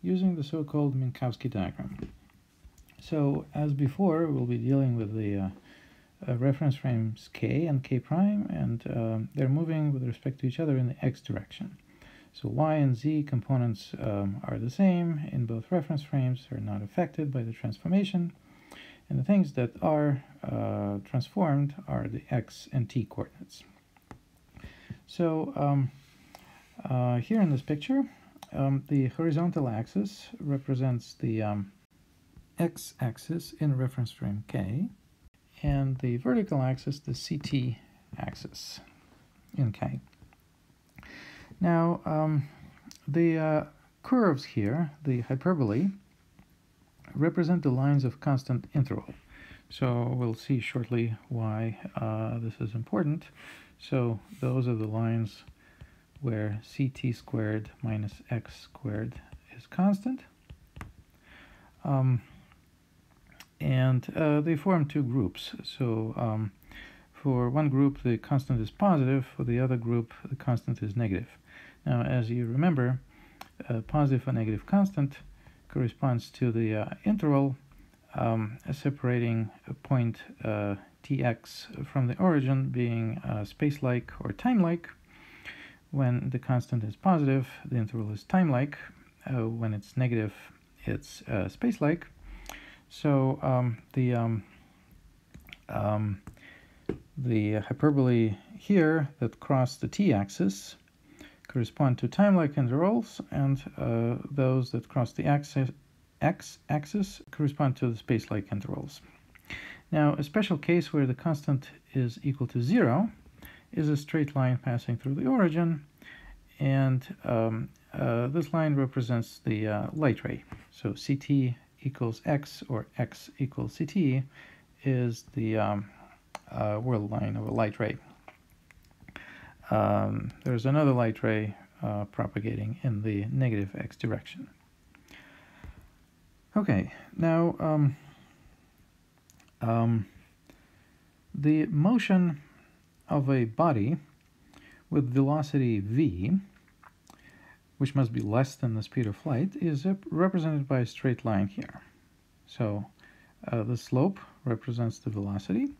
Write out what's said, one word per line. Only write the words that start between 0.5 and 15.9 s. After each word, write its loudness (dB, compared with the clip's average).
Minkowski -2
diagram. -6
So, 0
as 0
before, 2
we'll 0
be 0
dealing 2
with -4
the, -2
uh, 0
uh, 0
reference 2
frames -2
K 0
and 0
K 0
prime, 2
and, -2
um, -2
they're 2
moving 2
with -2
respect -6
to -2
each -2
other 2
in 2
the -6
X -2
direction. -8
So -8
Y 2
and 4
Z 0
components, -2
um, -2
are -4
the -4
same 2
in 0
both -4
reference 0